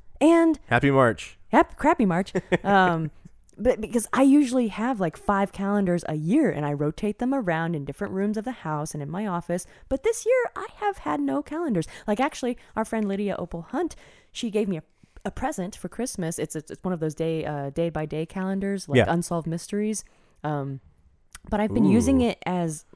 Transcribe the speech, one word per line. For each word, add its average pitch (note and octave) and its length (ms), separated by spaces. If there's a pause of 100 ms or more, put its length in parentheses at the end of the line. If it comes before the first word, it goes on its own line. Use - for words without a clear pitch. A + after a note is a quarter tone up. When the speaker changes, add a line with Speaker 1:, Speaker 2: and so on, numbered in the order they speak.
(200)
Speaker 1:
And E4 460
Speaker 2:
Happy B2+ 240
March. C3 480 (100)
Speaker 1:
Hap-, - 280
crappy D4 300
March. F3+ 260 (160)
Speaker 2:
<laughs> - 160
Speaker 1:
Um, F3+ 460 (500)
but A3 200
because G#3+ 320
I B3+ 100
usually C4 460
have, A3 320
like, E3 160
five G3 340
calendars G3 580
a D#3 60
year, F#3 340
and C#3+ 160
I D3 80
rotate D3 460
them B3+ 160
around E3+ 400
in C#3+ 100
different F#3 300
rooms G3+ 220
of G#3+ 80
the B3+ 80
house D#3 420
and D3+ 80
in C#3+ 80
my G3 160
office. F3 400 (220)
But C4+ 160
this A4+ 200
year, B4 300
I - 220
have G4+ 220
had D4 220
no C#4 220
calendars. C#4+ 460 (180)
Like, G#3 140
actually, B3+ 360 (200)
our A3 80
friend G#3+ 240
Lydia G3 280
Opal E3+ 340
Hunt, D#4+ 260 (340)
she - 200
gave G#3 180
me F#3 80
a, D#3 60 (420)
a - 80
present G#3+ 420
for - 140
Christmas. F3 500
It's, D3+ 160
it's, - 160
it's - 140
one F#3 100
of D#3+ 60
those D#3 160
day, D#3+ 280
uh, C#3+ 260
day-by-day D#3 560
calendars, G3 600
like C3 100
Speaker 2:
Yeah. - 140
Speaker 1:
Unsolved E3+ 360
Mysteries. G#3 560 (400)
Um, C#3 340 (720)
but G#3+ 80
I've G3+ 160
been G#3+ 100
using A#3+ 380
Speaker 2:
Ooh. A#3+ 60
Speaker 1:
it - 180
as, E3+ 380 (120)